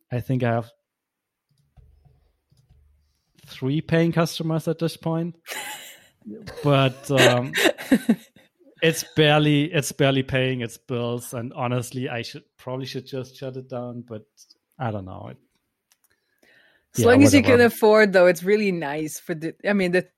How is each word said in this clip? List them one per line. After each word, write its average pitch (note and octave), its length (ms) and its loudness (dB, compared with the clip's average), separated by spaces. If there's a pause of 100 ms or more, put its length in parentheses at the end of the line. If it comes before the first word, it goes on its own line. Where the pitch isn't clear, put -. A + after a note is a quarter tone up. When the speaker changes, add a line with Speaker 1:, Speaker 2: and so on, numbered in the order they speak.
(100)
Speaker 1:
I B2 100 -6
think B2+ 240 -4
I A#2 80 0
have A#2 180 -4 (2750)
three C#3 340 -6
paying E3 320 0
customers D#3+ 560 -4
at E3 100 -4
this E3 180 -6
point. E3 400 -6 (1300)
But, C3+ 480 0
um, B2+ 420 2 (640)
Speaker 2:
<laughs> - 680 -16
Speaker 1:
it's D#3+ 220 0 (120)
barely, D3+ 480 4
it's D#3+ 280 -4
barely C3+ 300 2
paying C3 380 -2
its A2+ 180 -10
bills. A#2+ 560 -8
And A#2+ 180 -10
honestly, B2 560 -6
I A#2 140 -8
should, - 220 -16 (120)
probably C3 300 -10
should C3 200 -12
just B2+ 300 -12
shut C3 200 -14
it C3 120 -16
down, A#2+ 380 -12
but G#2+ 160 -16 (560)
I B2 120 -6
don't G2+ 140 -8
know. F#2+ 260 -16
It, C3 60 -20 (1600)
Speaker 2:
As - 60 -2
Speaker 1:
yeah, A#3 60 2
Speaker 2:
long B3+ 160 8
as C#4+ 120 8
you C#4 60 8
Speaker 1:
whatever. A#3+ 180 4
Speaker 2:
can A#3+ 80 6
afford, G#3+ 480 4
though, F3+ 120 6
it's E3+ 160 2
really G3+ 300 0
nice D#3 480 -8
for F3 140 -10
the, D#3+ 200 -8 (140)
I G3+ 60 0
mean, F#3 180 0
the, F3+ 260 0